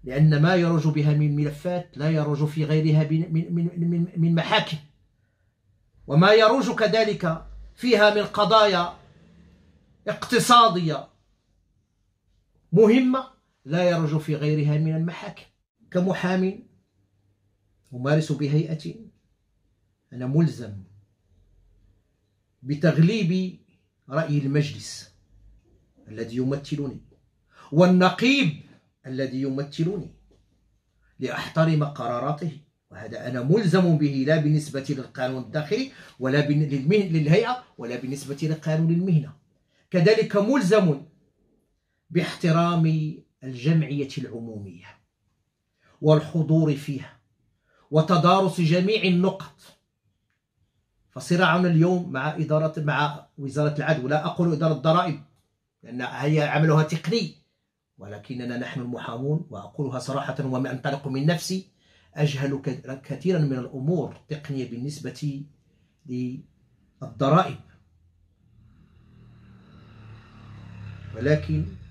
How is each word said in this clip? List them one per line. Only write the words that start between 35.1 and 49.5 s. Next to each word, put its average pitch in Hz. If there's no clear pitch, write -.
الداخلي 156
ولا 131
بن-، 147
للمه-، 165
للهيئة 190
ولا 120
بالنسبة 135
لقانون 160
المهنة. 170
كذلك 208
ملزم 202
باحترام 165
الجمعية 139
العمومية 110
والحضور 156
فيها -
وتدارس 175
جميع 180
النقط. 185